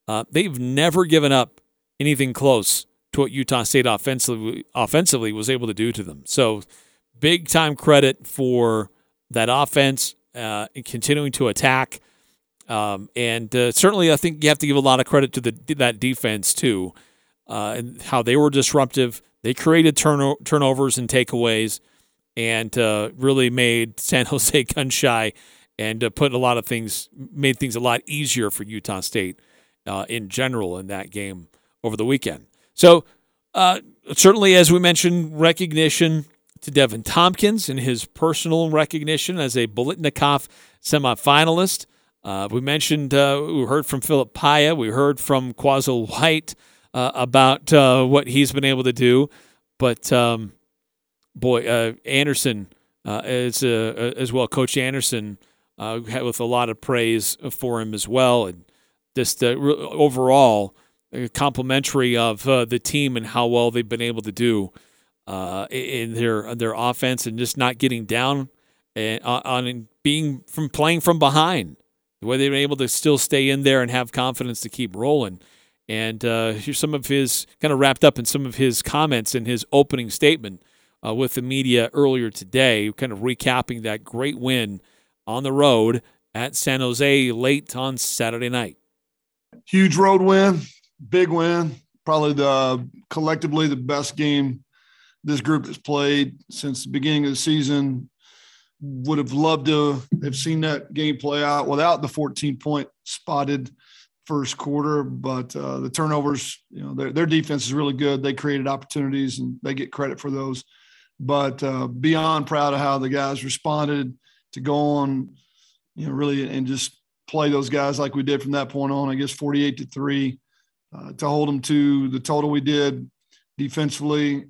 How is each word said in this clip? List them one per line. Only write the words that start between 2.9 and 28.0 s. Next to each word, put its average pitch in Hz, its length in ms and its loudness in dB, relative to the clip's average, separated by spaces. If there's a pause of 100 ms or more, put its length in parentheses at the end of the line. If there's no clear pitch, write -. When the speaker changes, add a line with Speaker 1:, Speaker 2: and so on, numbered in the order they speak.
Speaker 1:
to 143 100 0
what 131 100 0
Utah 131 320 -2
State 127 220 2
offensively, 117 760 -2 (120)
offensively 120 580 0
was 107 160 -4
able 123 180 -2
to 107 60 -4
do 110 180 -2
to 107 120 -8
them. 76 220 -16
So 113 360 0 (580)
big-time 160 560 2
credit 139 520 4
for 117 640 0 (400)
that 113 200 0
offense, 139 640 2 (200)
uh, 110 400 -6
and 131 100 -14
continuing 143 480 -2
to 127 140 0
attack. 131 520 0 (680)
Um, 104 460 -4
and, 117 400 -4
uh, 123 160 2
certainly 185 400 4
I 147 40 4
think 151 280 -2
you 147 60 6
have 151 100 4
to 151 80 -2
give 143 100 2
a 135 40 4
lot 131 180 6
of 135 60 0
credit 139 280 2
to 131 80 -6
the, 120 340 -4
that 120 240 0
defense, 117 540 -2
too, 95 400 -2 (560)
uh, 107 280 -6
and 120 260 -12
how 127 180 0
they 120 160 4
were 147 120 6
disruptive. 131 720 0 (220)
They 120 100 -2
created 160 420 4
turno-, 143 500 2
turnovers 135 520 2
and 120 120 -4
takeaways 117 720 0 (580)
and, 113 400 -2
uh, 107 380 0
really 131 340 2
made 117 500 0
San 127 260 0
<laughs> - 20 -4
Jose 139 380 0
gun 135 260 -4
shy 113 420 0 (460)
and, 110 240 -4
uh, 113 80 0
put 143 220 0
a 123 40 -2
lot 123 220 2
of 113 80 -6
things, 113 480 -6
made 139 420 -2
things 123 180 -4
a 117 40 -4
lot 120 260 0